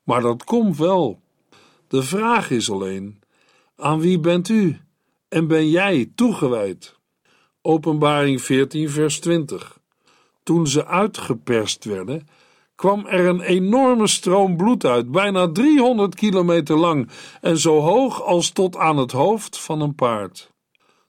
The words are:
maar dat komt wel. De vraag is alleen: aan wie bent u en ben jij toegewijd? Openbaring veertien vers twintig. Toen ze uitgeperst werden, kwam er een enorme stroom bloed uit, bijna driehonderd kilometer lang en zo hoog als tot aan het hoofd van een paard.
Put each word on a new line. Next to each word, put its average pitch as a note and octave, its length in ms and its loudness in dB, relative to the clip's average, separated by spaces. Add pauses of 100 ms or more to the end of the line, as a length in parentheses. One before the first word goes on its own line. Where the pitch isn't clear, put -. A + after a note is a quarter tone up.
maar B2 180 0
dat A#2+ 220 -2
komt G#3+ 340 0
wel. D#3+ 420 0 (680)
De C3 160 0
vraag G#3 460 -2
is A2+ 220 -2
alleen: G2 480 -8 (560)
aan D3+ 240 -2
wie F3 200 2
bent F3 300 0
u G#3 300 0 (500)
en D#3+ 180 -2
ben D#3 220 2
jij F3 460 0
toegewijd? A#2+ 840 -2 (640)
Openbaring D3 800 0
veertien D3+ 480 0
vers D3+ 300 -2
twintig. E3 600 -4 (640)
Toen E3 240 0
ze C#3 180 0
uitgeperst B2 1000 -2
werden, G#2+ 440 -8 (480)
kwam G3+ 300 -2
er F3+ 220 0
een F3+ 140 0
enorme G#3+ 680 2
stroom F#3+ 500 2
bloed G#3 280 0
uit, A#2+ 260 0
bijna F#3 400 0
driehonderd A#3+ 640 2
kilometer F3 600 2
lang D#3 320 0 (320)
en E3+ 160 0
zo D#3 220 2
hoog G#3+ 440 0
als F3 260 0
tot F#3 280 -2
aan D#3+ 200 2
het B2+ 140 -2
hoofd F3+ 460 -2
van D#3 240 -6
een D3 140 -2
paard. A2 560 -4 (580)